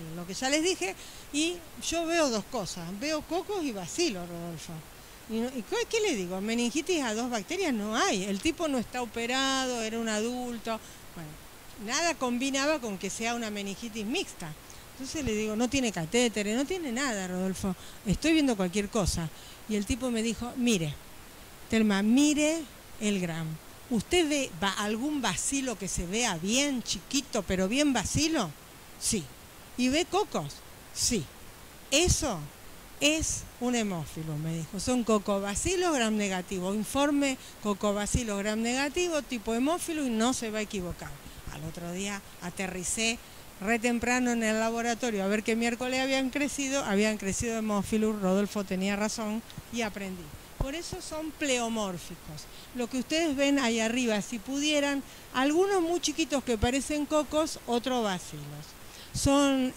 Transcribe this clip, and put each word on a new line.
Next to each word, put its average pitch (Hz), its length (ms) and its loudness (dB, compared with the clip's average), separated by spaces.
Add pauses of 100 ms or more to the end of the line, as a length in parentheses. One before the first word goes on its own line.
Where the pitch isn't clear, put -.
(160)
lo 175 100 -8
que 185 80 -8
ya 254 160 -2
les 311 140 4
dije, 359 320 0 (360)
y 330 260 2 (300)
yo 330 200 0
veo 320 220 4
dos 214 160 0
cosas, 180 420 -4 (120)
veo 302 220 0
cocos 381 420 -2
y 277 80 0
bacilo, 196 540 -2
Rodolfo". 170 480 -8 (560)
Y 220 60 -4
no, 226 140 0
y 262 120 -4
¿qué, 349 140 -4 (120)
qué 453 120 2
le 415 160 2
digo? 185 260 -2
"Meningitis 240 600 2
a 220 100 0
dos 240 160 -2
bacterias 294 420 -2
no 214 240 0
hay, 269 280 2
el 196 180 -2
tipo 330 260 0
no 269 120 0
está 247 240 -4
operado, 254 800 0
era 220 160 -2
un 226 100 -2
adulto". 226 720 -2 (340)
Bueno, 160 160 -10 (560)
nada 302 300 2
combinaba 269 640 2
con 214 180 -4
que 190 140 -4
sea 233 240 -2
una 226 160 -4
meningitis 202 560 -6
mixta. 240 440 -4 (420)
Entonces 269 320 -6
le 220 80 0
digo, 214 220 0
"No 240 140 2
tiene 254 220 2
catéteres, 214 640 2
no 269 100 2
tiene 339 260 -2
nada, 220 360 0
Rodolfo, 185 480 0 (300)
estoy 226 280 4
viendo 277 220 6
cualquier 196 340 0
cosa". 170 380 2 (400)
Y 214 80 0
el 202 120 0
tipo 254 240 -2
me 226 100 0
dijo, 233 340 -2
"Mire, 202 380 4 (720)
Telma, 208 360 4
mire 294 580 6 (400)
el 208 180 2
gram. 165 280 -2 (420)
¿Usted 294 400 4
ve 285 220 0 (100)
ba-, 196 160 2
algún 226 420 0
bacilo 247 600 0
que 196 80 -6
se 180 180 -2
vea 202 320 2
bien, 247 460 2
chiquito, - 580 -2
pero 185 260 0
bien 277 240 4
bacilo?". 247 600 2 (500)
"Sí". 196 220 0 (540)
"¿Y 254 120 4
ve 262 160 4
cocos?". 190 480 0 (400)
"Sí". 185 320 0 (640)
"Eso 294 500 4 (640)
es 302 400 4 (200)
un 247 120 0
hemófilo", 165 640 -2
me 160 160 -2
dijo. 165 260 -6
"Son 254 240 2
cocobacilos 214 920 2
gram 220 200 4
negativo. 190 600 0
Informe 277 640 2 (240)
cocobacilos 208 720 0
gram 214 240 0
negativo, 285 640 0
tipo 226 320 -2
hemófilo 302 500 0
y 240 60 0
no 226 220 4
se 226 180 -4
va 214 80 -2
a - 20 0
equivocar". 180 500 -6 (400)
Al 147 120 -8
otro 170 280 -8
día 196 300 -4 (220)
aterricé 196 760 -2 (440)
re 226 180 2
temprano 240 520 4
en 233 120 2
el 220 160 4
laboratorio 226 640 0
a 196 40 2
ver 214 140 4
qué 226 140 2
miércoles 240 460 2
habían 262 300 2
crecido. 277 520 0
Habían 214 340 4
crecido 202 380 -2
hemófilos, 214 640 2
Rodolfo 196 440 4
tenía 196 320 0
razón 214 440 -2 (300)
y 233 100 -2
aprendí. 190 420 -6 (340)
Por 269 180 -4
eso 349 260 -6
son 311 300 -6
pleomórficos. 220 1120 -2 (320)
Lo 240 140 -2
que 262 80 -2
ustedes 311 400 2
ven 277 220 6
ahí 233 200 4
arriba, 220 420 2
si 240 180 -6
pudieran, 285 640 2 (320)
algunos 349 480 4
muy 339 200 2
chiquitos 294 420 0
que 233 140 2
parecen 269 480 2
cocos, 302 600 2
otros 240 380 2
bacilos. 151 600 -4 (480)
Son 277 640 6